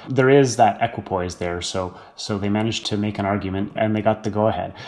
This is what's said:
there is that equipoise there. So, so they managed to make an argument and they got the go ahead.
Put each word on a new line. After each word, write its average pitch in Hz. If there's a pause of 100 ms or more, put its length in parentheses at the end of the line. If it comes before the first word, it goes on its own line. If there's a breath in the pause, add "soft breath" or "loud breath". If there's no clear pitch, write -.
there 131
is 135
that 110
equipoise 92
there. 87
So, 90 (160 loud breath)
so -
they 101
managed 110
to 107
make 104
an 101
argument 98
and 107
they 104
got 107
the 113
go 104
ahead. 92 (140 loud breath)